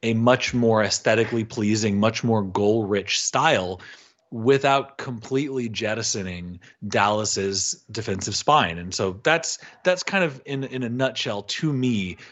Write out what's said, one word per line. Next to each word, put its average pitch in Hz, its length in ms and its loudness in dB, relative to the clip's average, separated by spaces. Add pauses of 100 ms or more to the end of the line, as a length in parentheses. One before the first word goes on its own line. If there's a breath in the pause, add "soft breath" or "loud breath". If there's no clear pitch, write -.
a 113 120 0
much 120 400 4
more 113 280 4
aesthetically 110 640 2
pleasing, 107 560 0
much 110 240 2
more 113 180 4
goal-rich 101 800 0
style 101 640 2 (500 loud breath)
without 135 640 2
completely 131 720 -4
jettisoning 98 920 -6 (260 loud breath)
Dallas's 101 1040 0
defensive 107 420 -6
spine. 107 440 2
And 90 180 -10
so 95 280 -2
that's, 160 340 0 (260 loud breath)
that's 180 200 0
kind 196 200 0
of 143 220 -4
in, 139 180 -6
in 127 200 -6
a 117 60 -4
nutshell 123 520 -2
to 151 320 -4
me 113 420 0 (160 loud breath)